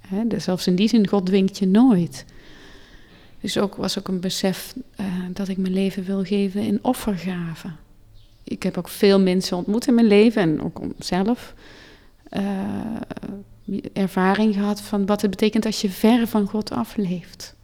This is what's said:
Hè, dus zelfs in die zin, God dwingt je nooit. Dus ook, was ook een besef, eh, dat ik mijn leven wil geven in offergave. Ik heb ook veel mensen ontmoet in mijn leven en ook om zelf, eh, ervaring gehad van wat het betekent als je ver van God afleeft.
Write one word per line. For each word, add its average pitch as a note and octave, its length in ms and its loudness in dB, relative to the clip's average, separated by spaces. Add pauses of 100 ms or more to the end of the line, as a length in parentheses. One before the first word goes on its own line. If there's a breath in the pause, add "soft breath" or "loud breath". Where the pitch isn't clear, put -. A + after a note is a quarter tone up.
Hè, G#3 260 -4
dus F3+ 180 -2
zelfs F3+ 220 -2
in F#3 80 2
die G3+ 140 4
zin, G#3 200 4
God G3+ 180 2
dwingt F#3+ 320 2
je G3 80 0
nooit. G3 580 4 (1160 loud breath)
Dus - 180 -6
ook, G3+ 160 -2
was F#3 240 -4
ook F#3+ 100 -10
een F#3 120 -4
besef, F#3 540 -4 (220)
eh, F#3+ 100 -6 (260)
dat G3 160 -6
ik F#3+ 80 -4
mijn F#3 160 -2
leven F#3+ 320 0
wil F#3+ 200 -2
geven G3 380 0
in G#3 200 0
offergave. F3 880 -4 (760)
Ik - 180 -10
heb F#3 160 -2
ook F3 100 -8
veel G3 320 4
mensen F#3 360 2
ontmoet G3+ 300 -2
in B3+ 80 4
mijn A#3 120 6
leven G#3+ 360 6
en D#3+ 200 0
ook - 180 -6
om - 180 -8
zelf, G3 560 -2 (760 loud breath)
eh, G3 140 -6 (1500)
ervaring G3 640 2
gehad G3+ 260 -2
van G3 260 -2
wat G#3 140 0
het G#3 100 0
betekent G#3+ 360 0
als - 140 -4
je G3+ 100 -2
ver A#3 360 4
van G#3+ 200 0
God G#3+ 240 -6
afleeft. F3+ 920 -6